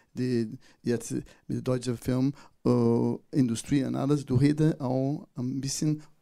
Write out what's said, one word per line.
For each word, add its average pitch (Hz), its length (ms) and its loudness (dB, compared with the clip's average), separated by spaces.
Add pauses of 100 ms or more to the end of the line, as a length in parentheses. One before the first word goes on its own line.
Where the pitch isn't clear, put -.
(140)
die, 120 440 -2 (240)
jetzt 120 300 -4
mit 120 120 -6 (240)
der 117 140 -4
deutschen 127 340 -2
Film, 131 360 0 (320)
äh, 120 720 2
Industrie 131 480 2
und 123 100 -4
alles, 139 320 0
du 127 80 -2
redest 151 460 4
auch 131 460 -2 (100)
ein 131 240 -4
bisschen 151 420 -2 (200)